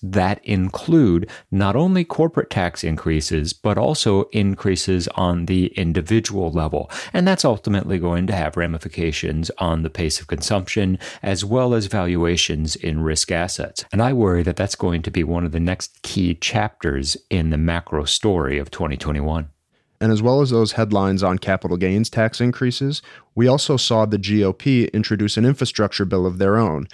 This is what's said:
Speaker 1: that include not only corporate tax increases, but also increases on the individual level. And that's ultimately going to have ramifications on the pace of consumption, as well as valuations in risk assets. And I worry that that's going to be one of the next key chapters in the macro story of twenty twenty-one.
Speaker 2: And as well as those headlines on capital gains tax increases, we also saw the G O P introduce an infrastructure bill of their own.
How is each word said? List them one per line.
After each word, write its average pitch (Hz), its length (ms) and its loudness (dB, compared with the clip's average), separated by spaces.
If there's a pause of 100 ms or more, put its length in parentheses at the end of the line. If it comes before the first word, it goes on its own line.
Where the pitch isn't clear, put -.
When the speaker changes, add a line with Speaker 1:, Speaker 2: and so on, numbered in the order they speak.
Speaker 1:
that 95 400 0
include 98 840 2 (220)
not 98 240 2
only 180 300 2
corporate 160 440 0
tax - 360 -2
increases, 80 680 0
but 104 240 0
also 107 540 2
increases 95 840 0
on 87 300 0
the 92 200 2 (100)
individual 92 760 0
level. 78 360 -2 (240)
And 180 140 2
that's 190 180 2
ultimately 101 540 0
going 87 300 0
to 101 80 -2
have 78 200 -4
ramifications 82 1040 -4
on 82 240 0
the 80 80 -4
pace 80 300 -4
of - 80 -18
consumption, 92 480 -2 (460)
as 98 200 -2
well 123 300 2
as 110 140 0
valuations 85 920 0
in 78 240 -4
risk 78 320 -2
assets. 85 600 -4
And 101 100 2
I 127 100 2
worry 95 300 2
that 85 140 0
that's 98 180 -2
going 85 280 -2
to - 80 -6
be 85 140 0
one 85 220 -2
of 76 60 -6
the 82 60 -4
next 90 440 -4
key 87 320 -2
chapters 78 840 -4 (140)
in 82 180 0
the 78 80 0
macro 80 480 -2
story 76 540 0
of 69 120 -8
twenty 73 280 -4
twenty-one. 76 500 -4 (540)
Speaker 2:
And 110 100 4
as 107 80 2
well 127 220 4
as 131 80 2
those 113 220 2
headlines 98 500 2
on 92 160 2
capital 92 400 -2
gains 95 320 2
tax 113 320 0
increases, 127 580 -2 (340)
we 120 140 4
also 135 300 2
saw 113 260 2
the 107 140 0
G 101 260 2
O 95 80 2
P 123 360 2
introduce 104 500 0
an 113 80 4
infrastructure 113 580 0
bill 92 220 0
of 92 100 -2
their 98 220 4
own. 78 360 0